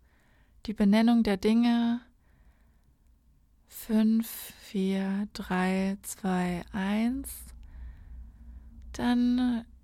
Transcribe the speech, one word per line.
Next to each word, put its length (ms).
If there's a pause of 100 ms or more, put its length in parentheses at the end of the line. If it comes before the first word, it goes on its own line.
(640)
die 80
Benennung 500
der 140
Dinge, 640 (1700)
fünf, 600 (320)
vier, 760
drei, 680
zwei, 600 (100)
eins, 560 (1600)
dann 720 (180)